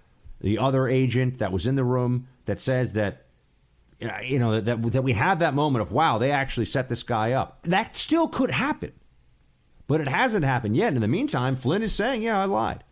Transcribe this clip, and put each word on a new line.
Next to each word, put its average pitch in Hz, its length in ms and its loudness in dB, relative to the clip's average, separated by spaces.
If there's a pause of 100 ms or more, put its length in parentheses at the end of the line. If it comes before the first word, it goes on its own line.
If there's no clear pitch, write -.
(400)
the 104 160 0
other 131 320 2
agent 127 480 0
that 95 160 -2
was 92 140 -2
in 131 80 2
the 131 100 0
room 123 420 0 (200)
that 101 160 -4
says 127 320 0
that, 104 320 -2 (960)
you 131 160 0
know, 113 200 2
that, 113 320 0
that 131 140 0
we 135 80 2
have 156 280 2
that 160 120 2
moment 139 300 2
of, 92 100 -4
"Wow, 143 240 2
they 123 140 2
actually 135 340 -2
set 127 240 -2
this 120 140 -4
guy 113 300 0
up." 131 320 -2
That 185 300 -2
still 320 320 2
could 240 240 0
happen, 233 420 -4 (920)
but 156 140 2
it 139 80 -4
hasn't 196 380 2
happened 120 320 2
yet. 202 160 2
In 117 80 2
the 104 60 2
meantime, 135 480 0
Flynn 165 260 0
is 220 120 -2
saying, 226 280 -2
"Yeah, 220 180 0
I 196 60 0
lied." 208 440 -2